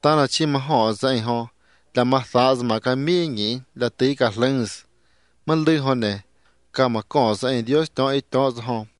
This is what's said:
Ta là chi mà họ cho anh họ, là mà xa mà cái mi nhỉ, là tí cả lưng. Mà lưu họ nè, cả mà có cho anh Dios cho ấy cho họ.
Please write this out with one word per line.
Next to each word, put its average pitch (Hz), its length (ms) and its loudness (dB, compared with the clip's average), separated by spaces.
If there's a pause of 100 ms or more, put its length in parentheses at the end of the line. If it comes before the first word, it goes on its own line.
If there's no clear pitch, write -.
Ta 151 160 2
là 143 100 4
chi 156 200 -2
mà 139 140 0
họ 131 320 2
cho 131 160 -2
anh 123 140 0
họ, 117 240 -4 (480)
là 123 100 2
mà 127 280 2
xa 131 300 4
mà 113 160 0
cái 127 180 -2
mi 170 300 0
nhỉ, 113 320 -4 (160)
là 120 140 -2
tí 131 260 0
cả 123 220 0
lưng. 123 300 0 (800)
Mà 156 80 0
lưu 156 280 2
họ 135 120 0
nè, 104 240 -2 (540)
cả 131 160 2
mà 110 140 -2
có 117 360 0
cho 127 100 -2
anh 120 180 -2
Dios 151 280 0
cho 135 120 0
ấy 135 240 0
cho 135 200 2 (120)
họ. 113 220 -6 (160)